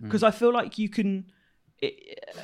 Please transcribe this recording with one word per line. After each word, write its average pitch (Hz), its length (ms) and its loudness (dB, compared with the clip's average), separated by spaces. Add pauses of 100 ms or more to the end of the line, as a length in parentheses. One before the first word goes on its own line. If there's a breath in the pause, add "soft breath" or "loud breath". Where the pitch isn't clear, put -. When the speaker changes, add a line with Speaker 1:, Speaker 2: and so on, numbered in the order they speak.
Speaker 1:
Mm. 107 80 -8
Speaker 2:
'cause 214 140 2
I 214 80 8
feel 233 200 4
like - 260 -2
you 214 100 -2
can 196 420 -2 (500 soft breath)
it, - 440 -8 (200)